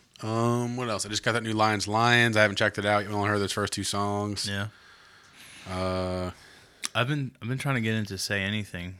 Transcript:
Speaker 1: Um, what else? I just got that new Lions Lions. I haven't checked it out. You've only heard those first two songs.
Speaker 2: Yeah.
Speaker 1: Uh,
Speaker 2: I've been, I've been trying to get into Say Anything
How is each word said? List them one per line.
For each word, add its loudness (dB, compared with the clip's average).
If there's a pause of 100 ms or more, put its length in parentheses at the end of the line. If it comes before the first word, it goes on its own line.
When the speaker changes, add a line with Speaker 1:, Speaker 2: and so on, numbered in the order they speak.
(220)
Speaker 1:
Um, 0
what -4
else? -2
I -10
just -4
got 2
that 0
new -4
Lions 2
Lions. 6
I 8
haven't 2
checked 2
it -2
out. 2
You've -8
only 0
heard 2
those 0
first -2
two -4
songs. -2
Speaker 2:
Yeah. -4 (1040)
Speaker 1:
Uh, -2 (640)
Speaker 2:
I've 2
been, -2 (100)
I've -8
been -4
trying -2
to 0
get 0
into -4
Say -2
Anything -6